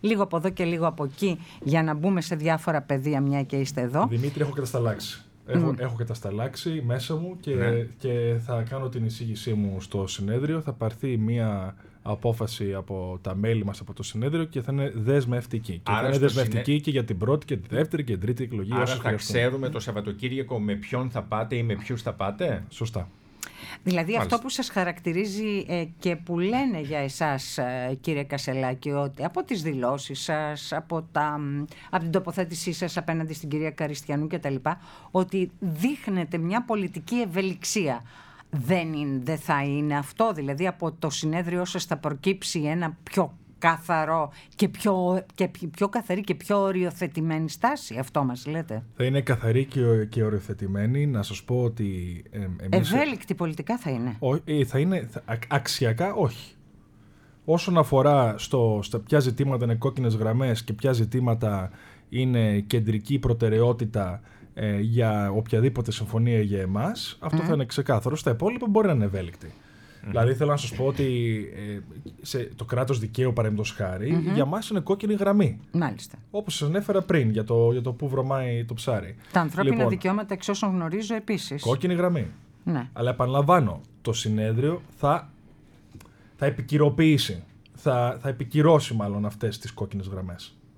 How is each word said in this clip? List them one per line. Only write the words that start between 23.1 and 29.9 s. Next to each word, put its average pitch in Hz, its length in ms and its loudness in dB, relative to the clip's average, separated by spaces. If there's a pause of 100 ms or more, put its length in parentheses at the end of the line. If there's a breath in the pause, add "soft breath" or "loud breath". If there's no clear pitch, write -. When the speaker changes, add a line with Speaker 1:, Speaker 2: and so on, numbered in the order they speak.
Speaker 1:
Δηλαδή, 180 300 2
Speaker 3:
Μάλιστα. 226 220 2
Speaker 1:
αυτό 233 120 2
που - 20 -6
σας 262 200 -4
χαρακτηρίζει, 190 1000 -2
ε, 175 160 -2 (140)
και 175 180 0
που 170 220 -4
λένε 226 420 0
για 147 180 -4
εσάς, 139 600 -2
ε, 127 420 -2
κύριε 147 240 -2
Κασελάκη, 135 680 -2
ότι 139 340 -2
από 175 200 -4
τις 214 180 -4
δηλώσεις 135 600 -2